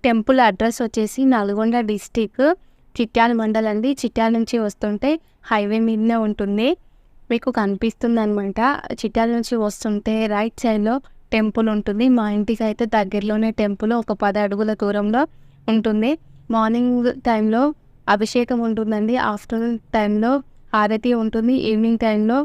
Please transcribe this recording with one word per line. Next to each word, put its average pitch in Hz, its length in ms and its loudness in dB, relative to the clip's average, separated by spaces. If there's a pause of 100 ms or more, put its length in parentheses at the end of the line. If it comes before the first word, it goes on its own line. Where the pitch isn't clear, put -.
టెంపుల్ 233 420 4
అడ్రస్ 220 380 0
వచ్చేసి 220 360 -4 (140)
నల్గొండ 220 420 0 (140)
డిస్ట్రిక్ట్ 214 540 -2 (540)
చిట్యాల 233 420 2
మండలం 220 340 0
అండి. 220 160 -2 (120)
చిట్యాల 226 360 0
నుంచి 233 180 -2 (100)
వస్తుంటే 208 440 -2 (400)
హైవే 208 280 0 (100)
మీదనే 226 280 0 (100)
ఉంటుంది, 208 420 -2 (640)
మీకు 233 280 -2
కనిపిస్తుంది 226 680 0
అనమాట. 202 360 -2 (420)
చిట్యాల 226 340 0
నుంచి 233 180 -4 (120)
వస్తుంటే 208 480 -4 (200)
రైట్ 214 300 -4
సైడ్లో 220 300 2 (400)
టెంపుల్ 220 400 2
ఉంటుంది. 214 320 0 (120)
మా 220 60 0 (140)
ఇంటికి 214 300 -2
అయితే 214 160 -2 (120)
దగ్గరలోనే 214 520 0 (120)
టెంపుల్ 208 320 0 (100)
ఒక 220 100 -4 (120)
పది 202 200 0
అడుగుల 208 280 -2 (100)
దూరంలో 208 400 0 (500)
ఉంటుంది. 220 380 2 (440)
మార్నింగ్ 240 540 2 (200)
టైంలో 220 340 2 (520)
అభిషేకం 233 520 0
ఉంటుందండి, 220 480 -2 (180)
ఆఫ్టర్నూన్ 226 460 -4 (180)
టైంలో 214 360 2 (420)
హారతి 220 380 2 (100)
ఉంటుంది, 226 320 0 (160)
ఈవినింగ్ 226 360 2
టైంలో 214 380 2